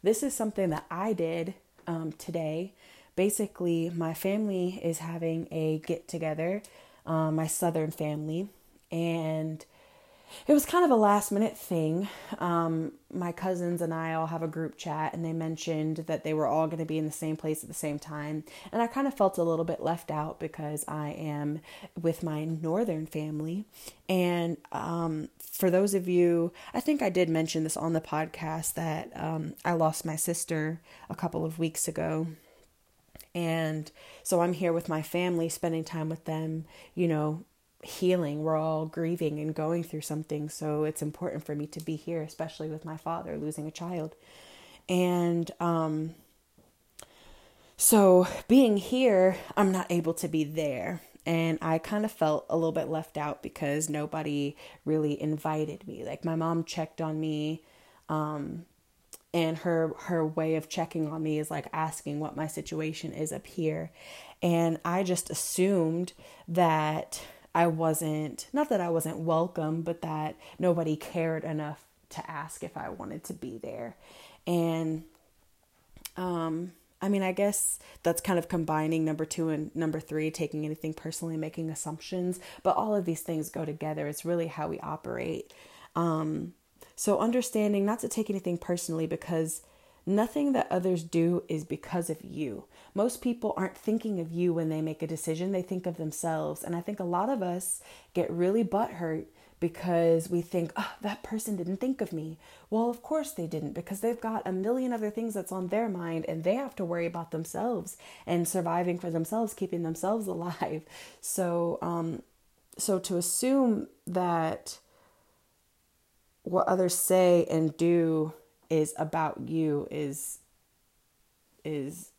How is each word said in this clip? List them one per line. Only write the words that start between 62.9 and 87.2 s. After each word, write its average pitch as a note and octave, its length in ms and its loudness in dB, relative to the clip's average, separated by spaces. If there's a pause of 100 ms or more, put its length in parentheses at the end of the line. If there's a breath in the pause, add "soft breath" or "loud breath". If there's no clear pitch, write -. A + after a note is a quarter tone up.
is D#3 200 -4
up - 120 -8
here. D#3+ 460 -2 (500 loud breath)
And E3+ 440 4
I F3+ 180 2
just F3+ 260 0
assumed F3+ 840 2 (340 loud breath)
that D#3+ 720 2 (360 loud breath)
I E3+ 100 6
wasn't, D#3 880 0
not D4+ 160 2
that G3+ 120 2
I F3 100 0
wasn't D#3+ 280 0
welcome, E3 640 0
but E3+ 200 -4
that D#3 340 -4 (240 loud breath)
nobody E3 340 4
cared D#3+ 480 -2
enough D3+ 400 -6 (280)
to - 200 -10
ask D#3 320 -10
if E3+ 140 -10
I F#3+ 140 -6
wanted - 340 -10
to - 80 -8
be C#3 260 -10
there. - 380 -10 (500 loud breath)
And, E3 560 0 (1120)
um, E3+ 560 -2 (280)
I G3 100 0
mean, G3 120 2
I F#3 100 2
guess G3+ 460 0 (240 loud breath)
that's E3+ 200 2
kind F3+ 160 2
of E3+ 100 -2
combining D#3+ 560 0
number D#3 220 0
two D#3+ 240 -2
and D3+ 260 -2
number D#3+ 240 0
three, D#3 300 -2
taking D#3 340 -4
anything D#3 300 -6
personally, E3 420 -6
making D#3 320 -4
assumptions, F3+ 720 -4 (220 loud breath)
but - 120 4
all G#3+ 200 2
of G3 100 2
these E3+ 160 -2
things D#3 300 -4
go D#3+ 160 -6
together. D3+ 400 -4
It's D3+ 180 -6
really E3+ 220 0
how D#3 220 -6
we D#3+ 120 -6
operate. - 720 -6 (420 loud breath)
Um, E3 600 0 (400 loud breath)
so - 240 2
understanding G#3+ 640 2